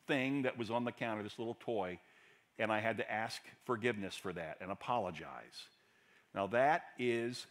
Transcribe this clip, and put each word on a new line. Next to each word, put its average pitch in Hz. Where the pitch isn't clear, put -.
thing 139
that 127
was 110
on 120
the 120
counter, 110
this 104
little 117
toy, 92
and 107
I 107
had 110
to 113
ask 113
forgiveness 107
for 92
that 80
and 92
apologize. 78
Now, 98
that 135
is 120